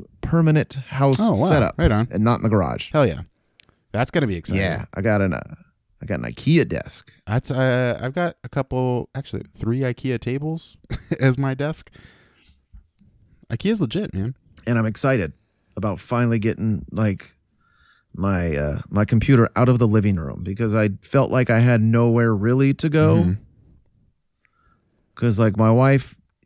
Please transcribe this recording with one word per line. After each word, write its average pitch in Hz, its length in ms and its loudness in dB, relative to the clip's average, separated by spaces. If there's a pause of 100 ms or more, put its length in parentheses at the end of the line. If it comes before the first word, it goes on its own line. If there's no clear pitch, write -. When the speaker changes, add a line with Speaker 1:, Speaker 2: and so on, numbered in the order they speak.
(220)
Speaker 1:
permanent 156 520 2
house 139 460 0
Speaker 2:
Oh, 226 120 2
wow. 113 180 2
Speaker 1:
setup 127 280 2
Speaker 2:
Right - 140 4
on. 110 200 2
Speaker 1:
and 104 120 -2
not 117 140 2
in - 60 -8
the 110 60 2
garage. 87 420 -2
Speaker 2:
Hell 143 160 2
yeah. 78 140 -4 (720)
That's 113 180 -4
gonna 147 160 0
be 98 80 -2
exciting. 95 260 -4
Speaker 1:
Yeah, 95 320 -4
I - 80 -8
got 104 200 2
an, 95 120 0
uh, - 220 -10 (460)
I - 40 -16
got 104 140 -6
an 60 60 -8
ikea 143 420 0
desk. - 460 -10 (120)
Speaker 2:
That's, 113 240 -4
uh, 127 520 -2
I've 131 120 -8
got 175 300 -4
a - 60 -14
couple, 127 680 -4
actually - 280 -10 (120)
three 117 260 -4
ikea 127 380 -4
tables 147 560 -8 (240)
<laughs> - 220 -6
as 131 160 2
my 135 160 -2
desk. 143 360 -8 (1600)
ikea's 202 320 -2
legit, 165 320 -4
man. 104 220 -4 (320)
Speaker 1:
And 117 100 2
I'm 110 80 2
excited 110 480 -2 (420)
about 98 240 -4
finally 117 400 0
getting, 107 520 -2
like, 104 440 -4 (800)
my, 87 400 -2
uh, 73 340 -4
my 104 160 0
computer 117 500 4
out 120 140 2
of 123 100 4
the 117 80 2
living 104 300 2
room 76 260 -8
because 104 320 -2
I 107 140 2 (120)
felt - 300 0
like 127 180 0
I 113 100 4
had 120 220 4
nowhere 117 540 4
really 127 400 2
to 165 140 -2
go. 156 280 4
Speaker 2:
Mm-hmm. 90 140 2 (1800)
Speaker 1:
'Cause, 117 240 0
like, 107 180 2
my 110 140 4
wife, 131 440 2 (300)